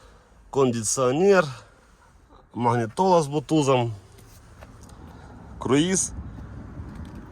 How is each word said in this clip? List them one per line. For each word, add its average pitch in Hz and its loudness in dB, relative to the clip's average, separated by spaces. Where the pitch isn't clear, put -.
кондиціонер, 135 2
магнітола 120 2
з 143 -2
блютузом, 135 2
круїз. 165 0